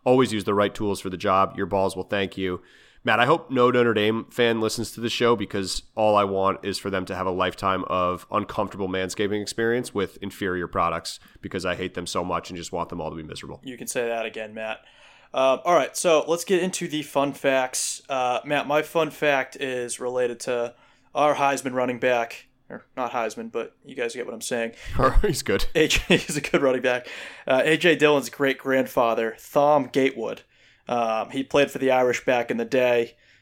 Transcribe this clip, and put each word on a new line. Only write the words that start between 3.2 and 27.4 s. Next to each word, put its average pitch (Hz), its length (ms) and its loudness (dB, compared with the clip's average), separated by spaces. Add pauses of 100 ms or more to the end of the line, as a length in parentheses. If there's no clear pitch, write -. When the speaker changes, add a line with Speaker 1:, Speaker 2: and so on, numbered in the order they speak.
Speaker 1:
hope 160 260 2
no 123 180 4
Notre 120 240 4
Dame 107 360 2
fan 117 320 2
listens 110 300 -2
to 113 100 -12
the 117 80 -2
show, 120 260 2
because 101 480 -4 (120)
all 107 200 4
I 101 80 4
want 95 400 0
is 95 140 -4
for 101 120 -8
them 95 160 -2
to 92 100 -6
have 90 120 -4
a 92 40 -2
lifetime 92 540 -2
of 90 460 -2
uncomfortable 98 560 -4
manscaping 95 540 -2
experience 117 520 -2
with 98 280 -4
inferior 92 480 -4
products, 85 500 -2 (220)
because 92 240 -6
I 87 100 -2
hate 92 200 -6
them 87 120 -8
so 90 160 -4
much 87 260 -4
and 92 80 -12
just 82 140 -12
want 85 160 -4
them 85 140 -8
all 80 80 -6
to 82 80 -10
be 80 60 -12
miserable. 78 400 -14
Speaker 2:
You 127 140 -14
can 113 100 -14
say 120 200 -2
that 113 180 -4
again, 110 280 -10
Matt. 110 260 -10 (540)
Uh, 131 320 4
all 175 100 2
right, 135 220 0
so 160 320 4
let's 170 160 -2
get 180 180 2
into 180 240 -4
the 151 140 -6
fun 139 320 -2
facts. - 760 -2
Uh, 123 380 -2
Matt, 143 220 -2
my 147 140 2
fun 156 280 -2
fact 143 480 -2
is 127 420 -6
related 123 420 -2
to 120 320 -4 (400)
our 147 220 4
Heisman 135 380 0
running 127 260 -2
back. 120 480 0 (220)
Or - 160 -16 (100)
not 127 160 -4
Heisman, 113 400 -6
but 113 240 -8 (100)
you 139 80 -18
guys 120 220 -6
get 120 100 -8
what 117 80 -10
I'm 110 80 -12
saying. 117 300 -4 (260)
Speaker 1:
<laughs> 131 240 6
He's 185 220 2
good. 98 220 0 (100)
Speaker 2:
A 156 140 4
J, - 120 2
<laughs> 180 160 4
he's 147 200 -4
a 143 40 -6
good 151 200 0
running 127 200 2
back. 123 260 0 (380)